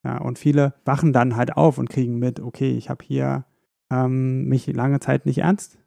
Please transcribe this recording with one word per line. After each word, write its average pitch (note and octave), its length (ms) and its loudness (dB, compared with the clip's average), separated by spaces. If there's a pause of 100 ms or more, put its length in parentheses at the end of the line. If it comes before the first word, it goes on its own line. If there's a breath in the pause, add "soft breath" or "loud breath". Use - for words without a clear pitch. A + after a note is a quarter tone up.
Ja, B2 140 -4
und B2+ 200 -6
viele C#3+ 360 2 (100)
wachen C#3+ 280 2
dann B2 240 2
halt B2 200 -2
auf D3 220 4
und B2 120 -4
kriegen A#2+ 280 -2
mit, B2 220 -2
„Okay, C3 300 -4
ich A#2+ 200 -4
habe C3 140 -8
hier, C3+ 400 -2 (460)
ähm, C3 560 0
mich C3 200 0
lange C3+ 340 0
Zeit C3+ 260 0
nicht C3+ 120 0
ernst - 480 -2